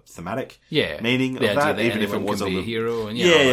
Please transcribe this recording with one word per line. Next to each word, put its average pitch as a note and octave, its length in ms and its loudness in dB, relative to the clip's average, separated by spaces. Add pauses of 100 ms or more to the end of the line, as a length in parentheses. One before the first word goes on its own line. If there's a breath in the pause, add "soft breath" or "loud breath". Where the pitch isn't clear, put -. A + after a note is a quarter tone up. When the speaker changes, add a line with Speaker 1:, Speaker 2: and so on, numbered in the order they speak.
Speaker 1:
thematic - 540 -10 (100)
Speaker 2:
Yeah. F#2+ 300 -2
Speaker 1:
meaning B2+ 340 0
Speaker 2:
The A#2+ 40 -8
Speaker 1:
of A2+ 120 2
Speaker 2:
idea G2+ 40 0 (100)
Speaker 1:
that, - 120 0
Speaker 2:
that G#2+ 80 0
Speaker 1:
even A2 180 0
if G#2 80 -2
it G2+ 40 -4
Speaker 2:
anyone G2 160 -2
Speaker 1:
was G2+ 100 -2
Speaker 2:
can G2+ 60 -2
Speaker 1:
a F#2+ 40 -2
Speaker 2:
be F#2 40 -2
a F#2 60 -2
Speaker 1:
little G#2+ 60 -8
Speaker 2:
hero A2+ 420 -4
and, A2+ 100 -6
Speaker 1:
Yeah, D3 80 2
Speaker 2:
yeah, E3+ 60 6
all D#3 80 6
Speaker 1:
yeah, C#3 120 6